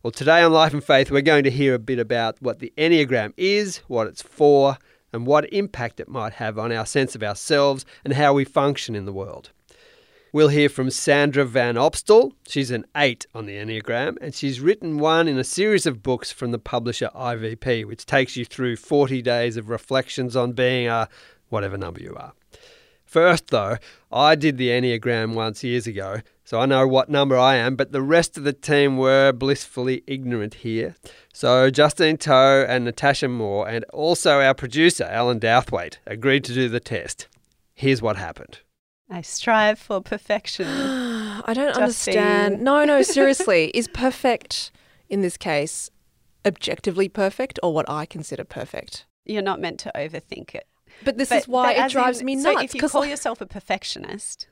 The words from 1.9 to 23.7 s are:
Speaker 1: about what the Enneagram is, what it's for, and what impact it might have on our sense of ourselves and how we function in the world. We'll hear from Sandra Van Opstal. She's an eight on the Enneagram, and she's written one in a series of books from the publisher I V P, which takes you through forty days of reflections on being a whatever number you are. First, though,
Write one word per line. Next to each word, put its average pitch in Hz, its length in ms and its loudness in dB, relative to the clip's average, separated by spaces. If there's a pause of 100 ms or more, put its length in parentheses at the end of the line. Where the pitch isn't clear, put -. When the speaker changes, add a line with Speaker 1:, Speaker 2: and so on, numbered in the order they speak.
Speaker 1:
about 113 420 -2
what 123 180 -6
the - 180 -14
Enneagram 143 600 2
is, 196 400 0 (100)
what 117 200 -2
it's - 140 -14
for, 139 560 4 (360)
and 117 120 -8
what 147 280 2
impact 117 460 -4
it - 100 -12
might 110 240 -8
have 110 260 -6
on 113 120 -4
our 113 140 -4
sense 135 300 -2
of 110 80 -8
ourselves 139 640 0 (180)
and 139 100 -2
how 143 200 4
we 139 100 2
function 139 520 -2
in 101 100 -8
the 98 80 -10
world. 95 380 -12 (840)
We'll 151 160 6
hear 147 200 4
from 131 220 -2
Sandra 143 540 2
Van 120 300 0
Opstal. 214 560 4 (160)
She's 135 240 -4
an 117 140 -6 (100)
eight 139 300 0 (100)
on 110 120 -12
the 101 100 -12
Enneagram, 113 640 -4
and - 120 -10
she's 135 280 -6
written 165 380 0
one 160 280 4
in 139 120 0
a 127 40 -2
series 196 440 0
of 117 160 -4
books 127 280 -4
from 123 200 -6
the 117 80 -4
publisher 120 560 -6
I 120 200 -6
V 110 200 -8
P, 117 300 -2
which 107 200 -14
takes 135 320 -2
you 120 80 -6
through 123 320 -6
forty 135 460 0
days 120 340 -2
of 110 120 -10
reflections 127 680 -4
on 123 180 0
being 123 340 0
a 113 220 -2 (400)
whatever 98 280 -4
number 87 220 -10
you - 160 -14
are. - 180 -18 (680)
First, 170 440 4
though, 110 280 -2 (340)